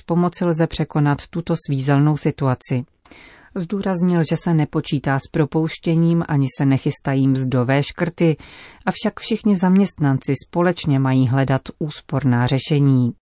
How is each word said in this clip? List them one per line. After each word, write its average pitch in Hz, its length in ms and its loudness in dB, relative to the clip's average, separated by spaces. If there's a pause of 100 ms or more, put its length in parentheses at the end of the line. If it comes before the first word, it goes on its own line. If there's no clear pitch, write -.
pomoci 175 380 0
lze 165 220 0
překonat 147 640 -2
tuto 170 240 -4 (120)
svízelnou 143 500 2
situaci. 135 680 -2 (680)
Zdůraznil, 180 760 0
že 165 60 0
se 170 180 0
nepočítá 147 640 -2
s - 120 -6
propouštěním 165 1000 0
ani 139 180 2 (120)
se 143 80 2
nechystají 135 640 0
mzdové 131 540 0
škrty, 170 540 -2 (500)
avšak - 340 -4
všichni 208 360 0
zaměstnanci 170 800 2 (120)
společně 170 520 0
mají 131 300 2
hledat 135 340 0 (160)
úsporná 127 680 -2
řešení. 131 760 2